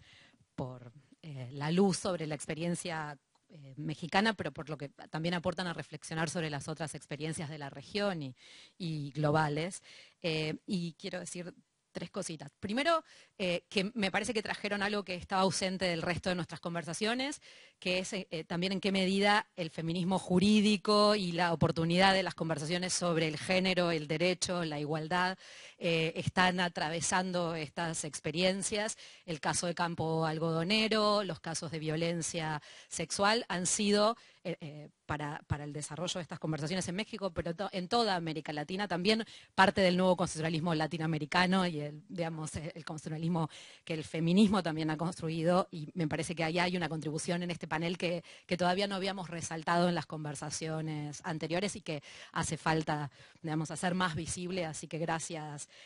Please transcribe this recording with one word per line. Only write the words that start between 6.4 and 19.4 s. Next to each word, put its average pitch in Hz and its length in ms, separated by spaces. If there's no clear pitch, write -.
las 143 180
otras 160 280
experiencias 151 540
de 156 80
la 143 120
región 175 520
y, 131 140
y 156 340
globales. 151 720
Eh, 156 340
y 175 280
quiero 185 260
decir 175 340
tres - 180
cositas. 160 400
Primero, 302 440
eh, 180 320
que 196 240
me 196 160
parece 208 240
que 214 80
trajeron 202 400
algo 208 220
que 185 100
estaba 190 300
ausente 190 420
del 170 160
resto 175 280
de 180 60
nuestras 165 240
conversaciones, 208 800
que 180 220
es, 185 140
eh, 196 180
eh, 160 140
también 175 260
en 196 80
qué 196 120
medida 196 640